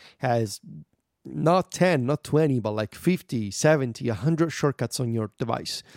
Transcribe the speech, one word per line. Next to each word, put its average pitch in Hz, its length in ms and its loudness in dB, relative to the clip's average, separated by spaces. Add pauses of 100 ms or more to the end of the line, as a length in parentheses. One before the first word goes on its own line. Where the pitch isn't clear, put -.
(180)
has 117 420 0 (640)
not 160 460 0
ten, 170 340 2
not 143 200 0
twenty, 147 360 2
but, 104 120 -2
like, 107 220 -4
fifty, 123 560 -2
seventy, 135 580 2
a 113 60 0
hundred 156 360 0
shortcuts - 500 -2
on 117 120 -2
your 110 260 -2
device, - 440 -4 (140)